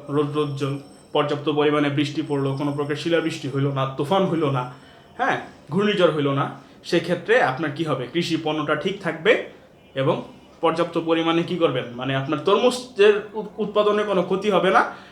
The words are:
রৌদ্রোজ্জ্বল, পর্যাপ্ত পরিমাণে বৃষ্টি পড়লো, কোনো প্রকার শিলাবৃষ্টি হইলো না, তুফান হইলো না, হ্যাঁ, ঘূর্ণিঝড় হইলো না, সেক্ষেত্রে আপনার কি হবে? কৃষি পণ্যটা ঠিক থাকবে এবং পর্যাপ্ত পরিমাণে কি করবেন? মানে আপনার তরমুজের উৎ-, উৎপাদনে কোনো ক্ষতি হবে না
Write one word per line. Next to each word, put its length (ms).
রৌদ্রোজ্জ্বল, 680
পর্যাপ্ত 360
পরিমাণে 400
বৃষ্টি 380
পড়লো, 300
কোনো 160
প্রকার 220
শিলাবৃষ্টি 540
হইলো 220
না, 140
তুফান 400
হইলো 260
না, 200
হ্যাঁ, 240
ঘূর্ণিঝড় 400
হইলো 220
না, 220
সেক্ষেত্রে 580
আপনার 300
কি 120
হবে? 300
কৃষি 300
পণ্যটা 320
ঠিক 260
থাকবে 500
এবং 280
পর্যাপ্ত 440
পরিমাণে 380
কি 140
করবেন? 260
মানে 200
আপনার 240
তরমুজের 960
উৎ-, 240
উৎপাদনে 460
কোনো 200
ক্ষতি 260
হবে 220
না 200